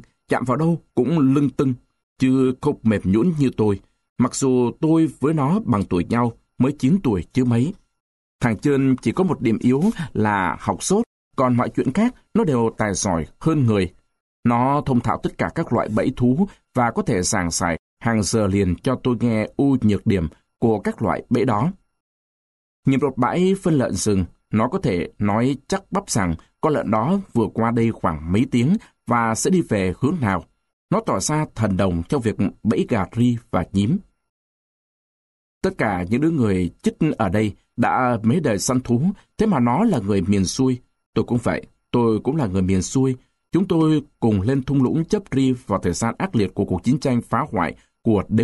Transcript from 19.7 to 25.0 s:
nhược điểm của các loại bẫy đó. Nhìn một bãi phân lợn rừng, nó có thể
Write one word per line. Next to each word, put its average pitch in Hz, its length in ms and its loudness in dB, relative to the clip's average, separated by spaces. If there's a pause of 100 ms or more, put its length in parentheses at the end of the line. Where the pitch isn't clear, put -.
nhược 104 260 0
điểm 92 200 2 (320)
của 113 200 2
các - 220 -6
loại 87 280 -2
bẫy 113 160 2
đó. 127 260 0 (1120)
Nhìn 135 140 2
một 135 180 -2
bãi 165 440 2
phân 175 120 0
lợn 127 200 0
rừng, 95 320 0 (260)
nó 110 160 2
có 190 120 -4
thể 92 300 -2 (100)